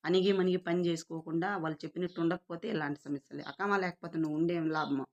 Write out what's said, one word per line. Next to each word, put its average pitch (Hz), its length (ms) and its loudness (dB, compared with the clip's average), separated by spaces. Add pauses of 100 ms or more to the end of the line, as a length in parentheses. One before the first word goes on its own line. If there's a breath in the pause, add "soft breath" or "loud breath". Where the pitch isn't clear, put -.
అణిగి 185 300 4
మణిగి 180 320 2
పని 175 240 0
చేసుకోకుండా 165 600 -2 (100)
వాళ్ళు 156 240 -4
చెప్పినట్టు 175 360 -6
ఉండకపోతే 170 540 -2
ఇలాంటి 143 320 -2
సమస్యలే. 143 440 -6
అకామా 202 340 0
లేకపోతే 170 320 -6
నువ్వు 156 240 0
ఉండే 170 200 2
ఏం 156 160 0
లాభము? 139 360 0